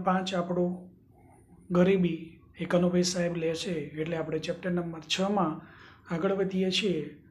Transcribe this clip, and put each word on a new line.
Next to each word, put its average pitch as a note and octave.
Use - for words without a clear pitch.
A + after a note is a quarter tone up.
પાંચ F#3
આપણો F3
ગરીબી F3+
એ E3
કનુભાઈ F3+
સાહેબ F3
લે E3
છે, E3
એટલે D#3
આપણે D#3
ચેપ્ટર F3
નંબર E3+
છમાં F#3
આગળ F#3+
વધીએ F#3
છીએ E3+